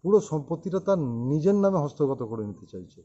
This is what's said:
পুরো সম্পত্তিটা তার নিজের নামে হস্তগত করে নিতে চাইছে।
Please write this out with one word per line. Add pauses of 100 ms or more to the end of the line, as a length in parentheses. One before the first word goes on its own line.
পুরো
সম্পত্তিটা
তার (320)
নিজের
নামে
হস্তগত
করে
নিতে
চাইছে।